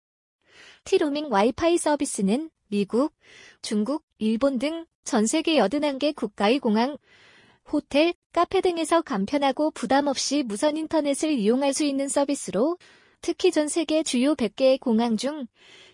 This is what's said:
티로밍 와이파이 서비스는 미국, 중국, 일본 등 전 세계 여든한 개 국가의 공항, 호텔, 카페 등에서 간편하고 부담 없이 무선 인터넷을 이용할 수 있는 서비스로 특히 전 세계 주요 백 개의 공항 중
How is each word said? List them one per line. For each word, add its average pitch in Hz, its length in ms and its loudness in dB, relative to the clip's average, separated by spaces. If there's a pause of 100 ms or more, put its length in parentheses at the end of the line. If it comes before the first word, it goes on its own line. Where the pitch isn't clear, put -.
(840)
티로밍 302 460 -2
와이파이 254 480 2
서비스는 262 720 -2 (180)
미국, 208 440 0 (480)
중국, 220 440 -4 (140)
일본 226 400 0
등 320 280 -4 (220)
전 220 180 2
세계 320 300 0
여든한 285 420 0
개 294 140 0
국가의 220 460 -2
공항, 240 400 0 (760)
호텔, 302 400 2 (220)
카페 349 260 2
등에서 339 400 2
간편하고 277 720 0
부담 269 360 0
없이 285 360 -2
무선 269 340 -2
인터넷을 311 540 -2
이용할 262 420 2
수 302 120 0
있는 277 240 -2
서비스로 285 680 0 (460)
특히 349 280 0
전 302 180 0
세계 311 340 0
주요 269 320 2
백 226 200 -4
개의 262 220 4
공항 233 400 0
중 277 300 -6 (480)